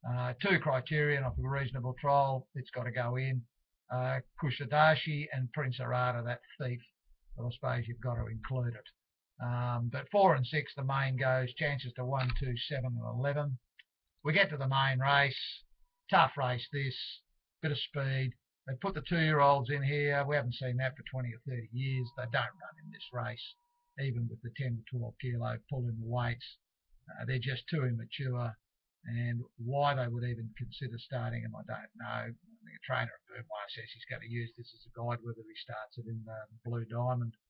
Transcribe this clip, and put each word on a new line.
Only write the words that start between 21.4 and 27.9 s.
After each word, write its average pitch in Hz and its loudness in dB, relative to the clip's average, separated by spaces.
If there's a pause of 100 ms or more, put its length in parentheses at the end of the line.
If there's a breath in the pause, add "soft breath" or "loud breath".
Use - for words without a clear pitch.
thirty 120 -6
years. 127 -2
They 123 -4 (100)
don't 127 -2
run - -16
in - -14
this - -16
race, 117 -6 (480)
even 120 0
with 113 -8
the 120 -8
ten 131 -2
to 113 -6
twelve 113 -4
kilo 117 -2 (140)
pull 127 -2
in 113 -2
the 113 -6
weights. 120 -2 (500)
Uh, - -12
they're 127 0
just 123 -4
too 151 2
immature, 120 -2 (540)